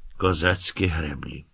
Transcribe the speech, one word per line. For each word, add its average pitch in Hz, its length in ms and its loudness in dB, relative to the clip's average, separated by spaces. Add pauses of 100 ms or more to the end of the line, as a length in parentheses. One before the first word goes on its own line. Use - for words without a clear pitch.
(160)
козацькі 90 680 2
греблі. 71 680 -4